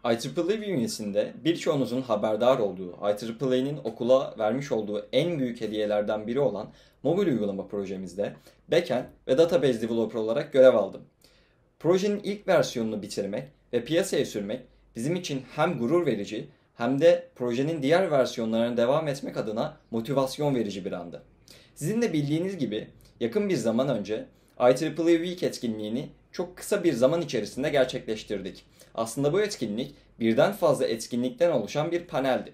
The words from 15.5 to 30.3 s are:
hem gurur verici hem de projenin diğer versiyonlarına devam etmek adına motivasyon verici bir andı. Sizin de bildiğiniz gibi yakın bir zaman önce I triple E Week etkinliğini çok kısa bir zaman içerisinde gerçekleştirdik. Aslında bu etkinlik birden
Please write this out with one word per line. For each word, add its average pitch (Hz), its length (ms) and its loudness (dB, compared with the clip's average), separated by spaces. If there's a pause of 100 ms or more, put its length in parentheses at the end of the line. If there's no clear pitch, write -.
hem 156 220 0
gurur 151 280 2
verici 107 420 -4 (260)
hem 127 260 0
de - 340 6
projenin 131 480 -2
diğer 165 280 4
versiyonlarına 117 680 0
devam 143 320 2
etmek - 280 -6
adına 120 400 -4 (140)
motivasyon 135 640 0
verici 101 300 -2
bir 92 80 -4
andı. 87 300 -10 (520)
Sizin 214 280 -2
de 220 100 0
bildiğiniz 160 460 0
gibi 107 300 -4 (320)
yakın 202 280 0
bir 180 80 2
zaman 117 320 0
önce 107 380 -4 (440)
I 131 40 6
triple 160 380 0
E 170 40 6
Week 175 260 -4
etkinliğini 113 680 -4 (240)
çok - 240 -8
kısa - 280 -2
bir 165 80 4
zaman 139 300 2
içerisinde 131 460 -4
gerçekleştirdik. 110 960 -2 (300)
Aslında 139 380 -2
bu 196 80 2
etkinlik 131 540 -4 (260)
birden 120 320 4